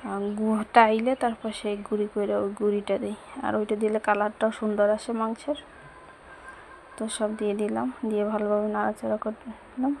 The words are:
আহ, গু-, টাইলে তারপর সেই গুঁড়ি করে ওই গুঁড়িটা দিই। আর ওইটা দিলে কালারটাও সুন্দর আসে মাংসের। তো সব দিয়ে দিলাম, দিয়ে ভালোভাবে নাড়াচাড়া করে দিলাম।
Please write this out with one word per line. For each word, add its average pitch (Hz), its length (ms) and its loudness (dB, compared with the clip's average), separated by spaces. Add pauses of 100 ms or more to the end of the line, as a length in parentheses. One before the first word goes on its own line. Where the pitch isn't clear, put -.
আহ, 196 160 -4 (160)
গু-, 214 360 2
টাইলে 226 420 6
তারপর 233 380 -2
সেই 208 240 -4
গুঁড়ি 208 380 -2
করে 208 220 2
ওই 202 140 2
গুঁড়িটা 202 480 2
দিই। 214 160 -4 (280)
আর 214 140 0
ওইটা 214 200 0
দিলে 214 220 2
কালারটাও 208 520 2
সুন্দর 208 400 2
আসে 214 220 -2
মাংসের। 226 420 -2 (1400)
তো 226 120 -4
সব 214 280 -2
দিয়ে 208 180 0
দিলাম, 220 380 0 (140)
দিয়ে 208 180 2
ভালোভাবে 208 440 2
নাড়াচাড়া 214 480 0
করে 214 180 -4 (120)
দিলাম। 254 540 -2